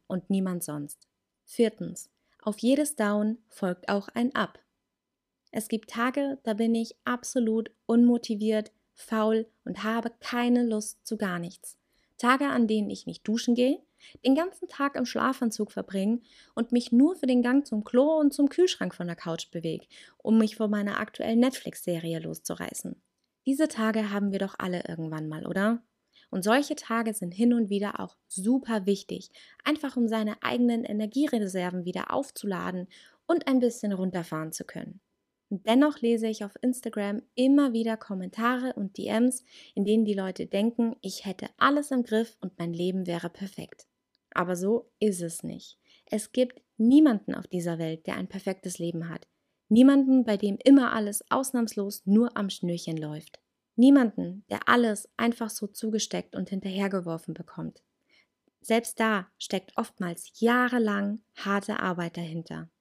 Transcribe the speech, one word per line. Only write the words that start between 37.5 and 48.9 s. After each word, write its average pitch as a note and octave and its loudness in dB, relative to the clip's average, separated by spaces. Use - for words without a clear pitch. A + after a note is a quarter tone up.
wieder A3+ 0
Kommentare A3 -4
und G3 -8
D - -6
Ms, A#3+ 2
in G3+ -2
denen G#3+ 4
die G#3 0
Leute F#3+ -6
denken, A3+ 0
ich - -10
hätte - -8
alles C#4+ 2
im B3+ 0
Griff A3+ -2
und - -10
mein E3+ -6
Leben F3+ -4
wäre E3+ -6
perfekt. - -14
Aber F3+ -2
so G3 -2
ist F#3 0
es E3+ -8
nicht. - -14
Es - -6
gibt B3+ 0
niemanden B3 6
auf - -8
dieser E3+ -4
Welt, D#3+ -6
der - -6
ein F#3 -6
perfektes F#3+ -8
Leben E3+ -6